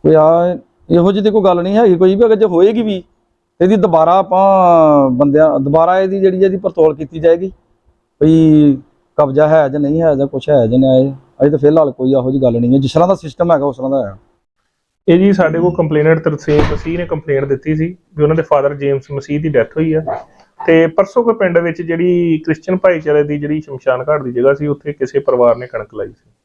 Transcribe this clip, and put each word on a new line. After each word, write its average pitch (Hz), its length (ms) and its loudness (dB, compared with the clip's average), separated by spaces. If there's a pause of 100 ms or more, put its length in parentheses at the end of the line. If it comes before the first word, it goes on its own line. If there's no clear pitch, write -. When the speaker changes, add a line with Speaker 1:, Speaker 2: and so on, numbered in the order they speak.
Speaker 1:
ਕੋਈ 156 120 2
ਆ 170 440 2 (320)
ਇਹੋ 175 220 2
ਜਿਹੀ 196 120 -4
ਤੇ 214 60 2
ਕੋਈ 202 140 0
ਗੱਲ 180 180 2
ਨਹੀਂ 190 140 -4
ਹੈਗੀ 208 200 2
ਕੋਈ 185 180 2
ਵੀ। 226 120 2
ਅਗਰ 220 100 2
ਜੇ 208 80 0
ਹੋਏਗੀ 202 380 2
ਵੀ 196 220 -6 (540)
ਤੇ 170 60 2
ਇਹਦੀ 202 120 2
ਦੁਬਾਰਾ 175 420 2
ਆਪਾਂ 180 920 2
ਬੰਦਿਆਂ, 143 500 2
ਦੁਬਾਰਾ 165 400 0
ਇਹਦੀ 190 200 -4
ਜਿਹੜੀ 190 240 0
ਇਹਦੀ 190 120 0
ਪੜਤਾਲ 170 380 0
ਕੀਤੀ 156 260 -12
ਜਾਏਗੀ 170 320 0 (720)
ਵੀ 151 560 4 (380)
ਕਬਜ਼ਾ 147 320 2
ਹੈ 151 200 2
ਜਾਂ 147 120 -4
ਨਹੀਂ 151 220 -2
ਹੈ 156 120 2
ਜਾਂ 139 120 -2
ਕੁਛ 135 220 -8
ਹੈ 131 180 2
ਜਾਂ 123 120 2
ਨਹੀਂ 131 320 2
ਹੈ। 135 60 -14 (260)
ਅਜੇ 147 80 4
ਤਾਂ 147 80 -2
ਫਿਲਹਾਲ 147 340 2
ਕੋਈ 131 180 -4
ਇਹੋ 131 200 0
ਜਿਹੀ 135 120 -2
ਗੱਲ 120 180 0
ਨਹੀਂ 120 140 2
ਹੈ, 139 40 2
ਜਿਸ 135 140 -2
ਤਰ੍ਹਾਂ 170 160 0
ਦਾ 190 60 0
ਸਿਸਟਮ 170 380 -4
ਹੈਗਾ 143 120 0
ਉਸ 135 120 -4
ਤਰ੍ਹਾਂ 131 140 -8
ਦਾ 127 200 -4
ਹੈ। 98 60 -18 (920)
Speaker 2:
ਇਹ 170 100 4
ਜੀ 196 140 2
ਸਾਡੇ 165 260 0
ਕੋਲ 175 160 -2
ਕੰਪਲੇਨੈਂਟ 156 440 0
ਤਰਸੇਮ 147 440 -2 (100)
ਮਸੀਹ 160 260 -8
ਨੇ 170 80 -8
ਕੰਪਲੇਂਟ 151 380 -4
ਦਿੱਤੀ 139 300 -4
ਸੀ 165 220 -4 (200)
ਵੀ 151 60 -2
ਉਹਨਾਂ 156 140 0
ਦੇ 160 60 -2
ਫਾਦਰ 143 320 0
ਜੇਮਸ 139 280 -4 (100)
ਮਸੀਹ 143 280 -6
ਦੀ 160 80 -4
ਡੈਥ 123 280 -2
ਹੋਈ 160 160 -2
ਆ। 156 80 -2 (680)
ਤੇ 165 200 4
ਪਰਸੋਂ 196 380 -2
ਕੋ 226 80 0
ਪਿੰਡ 185 260 -2
ਵਿੱਚ 170 240 -4
ਜਿਹੜੀ 170 560 -2
ਕ੍ਰਿਸਚੀਅਨ 165 400 -6
ਭਾਈਚਾਰੇ 160 440 0
ਦੀ 147 160 -4
ਜਿਹੜੀ 151 220 -6
ਸ਼ਮਸ਼ਾਨ 131 480 -6
ਘਾਟ 151 140 -2
ਦੀ 127 100 -10
ਜਗ੍ਹਾ 127 220 0
ਸੀ, 147 120 -6
ਉੱਥੇ 147 260 -6
ਕਿਸੇ 135 260 -6
ਪਰਿਵਾਰ 123 380 0
ਨੇ 120 100 -14
ਕਣਕ 110 280 -14
ਲਾਈ 107 140 -10
ਸੀ। - 220 -20 (140)